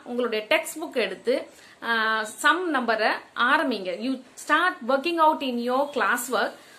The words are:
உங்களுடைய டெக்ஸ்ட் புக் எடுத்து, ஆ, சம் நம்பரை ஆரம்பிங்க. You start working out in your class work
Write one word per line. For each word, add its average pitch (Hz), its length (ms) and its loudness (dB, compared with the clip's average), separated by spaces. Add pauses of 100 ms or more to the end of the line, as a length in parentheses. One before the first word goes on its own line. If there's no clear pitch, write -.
உங்களுடைய 240 460 -2
டெக்ஸ்ட் 320 300 0
புக் 311 180 -8
எடுத்து, 202 380 0 (480)
ஆ, 226 80 -2 (480)
சம் 320 240 4 (100)
நம்பரை 226 380 2 (380)
ஆரம்பிங்க. 247 500 0
You 254 140 -2 (220)
start 339 400 2 (120)
working 277 320 0
out 311 220 4
in 254 180 -2
your 247 300 0
class 233 400 0
work 226 240 0 (260)